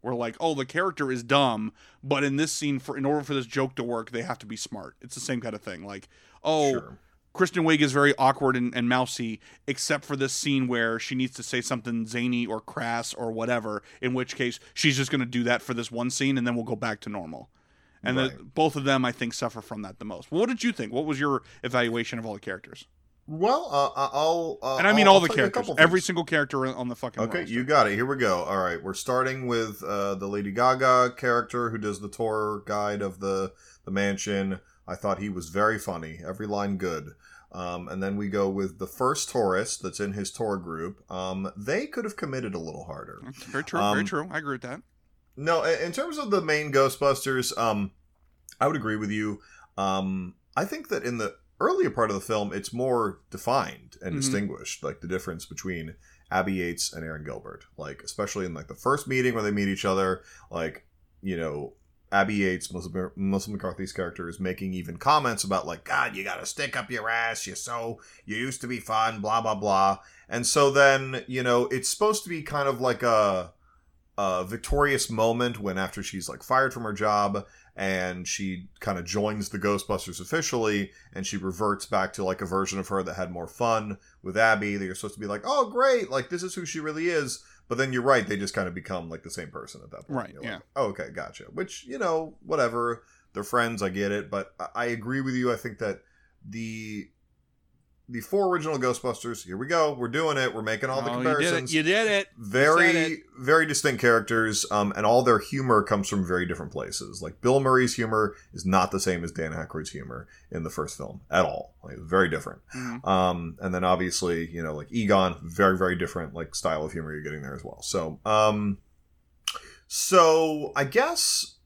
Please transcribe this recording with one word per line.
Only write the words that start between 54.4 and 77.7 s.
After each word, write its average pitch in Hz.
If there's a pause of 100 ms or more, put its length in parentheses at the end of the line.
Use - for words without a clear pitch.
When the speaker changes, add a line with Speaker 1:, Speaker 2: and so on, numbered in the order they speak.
Speaker 2:
like, 71
the 85
difference 90
between 82 (360)
Abby 95
Yates 87
and 82
Aaron 78
Gilbert. 52 (120)
Like, 71
especially 101
in, 85
like, 73
the -
first 139
meeting 127
where 113
they 104
meet 101
each 98
other, 95 (260)
like, 82 (340)
you 92
know, 73 (380)
Abby 98
Yates, 92
Melissa, 90
Melissa 98
McCarthy's 95
character, 87
is 85
making 92
even 85
comments 135
about, 95
like, 82
"God, 127
you 95
gotta 95
stick 139
up 113
your 113
ass, 117
you're 95
so, 117 (240)
you 107
used 127
to 127
be 120
fun, 110
blah, 110
blah, 113
blah." 98 (280)
And 117
so 139
then, 135
you 127
know, 123
it's 127
supposed 214
to 180
be 165
kind 147
of 123
like 123
a, 101 (640)
a 92
victorious 135
moment 117
when 95
after 95
she's, 92
like, -
fired 135
from 120
her 107
job 101 (300)